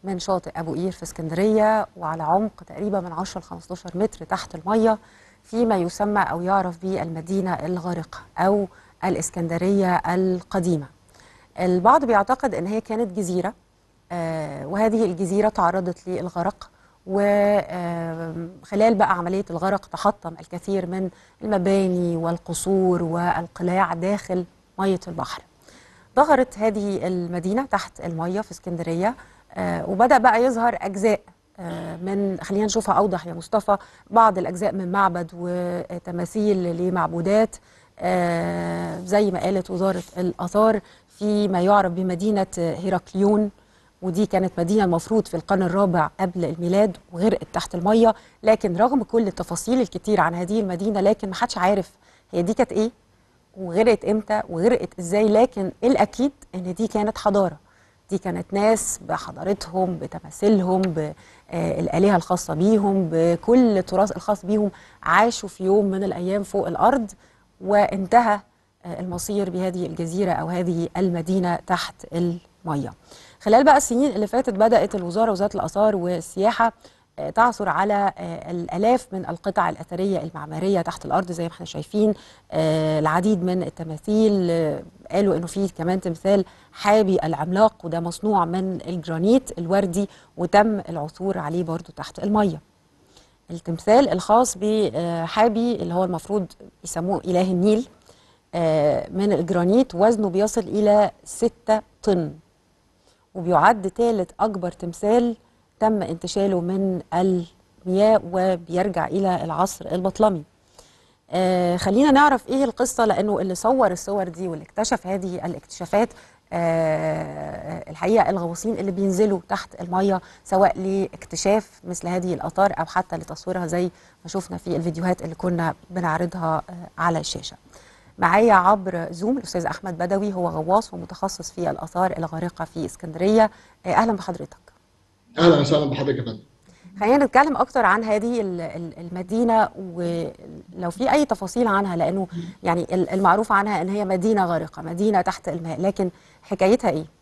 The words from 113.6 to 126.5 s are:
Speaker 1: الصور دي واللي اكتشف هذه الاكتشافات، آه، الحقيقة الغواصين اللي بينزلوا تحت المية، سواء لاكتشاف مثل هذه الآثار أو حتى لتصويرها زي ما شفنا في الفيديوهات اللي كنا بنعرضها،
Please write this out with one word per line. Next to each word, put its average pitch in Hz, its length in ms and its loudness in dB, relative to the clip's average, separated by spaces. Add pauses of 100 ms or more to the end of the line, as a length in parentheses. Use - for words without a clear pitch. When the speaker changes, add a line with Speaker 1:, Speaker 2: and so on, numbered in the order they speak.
Speaker 1:
الصور 190 360 -4
دي 175 200 -8
واللي 160 180 -8
اكتشف 214 420 -4
هذه 185 380 -6
الاكتشافات، 190 640 -2 (440)
آه، 160 1400 -4
الحقيقة 180 400 2
الغواصين 175 440 -4
اللي 196 180 -4
بينزلوا 196 480 0 (100)
تحت - 320 -8
المية، 185 400 0 (220)
سواء 190 360 2
لاكتشاف 196 1080 -2
مثل 175 200 -8
هذه 180 260 -2
الآثار 190 460 0
أو 165 60 -2
حتى 185 300 -4
لتصويرها 170 520 -8
زي 175 160 -2 (400)
ما 175 40 -16
شفنا 180 300 -8
في 175 180 -6
الفيديوهات 165 460 -2
اللي 165 140 -10
كنا 170 400 -2 (140)
بنعرضها، 170 800 -2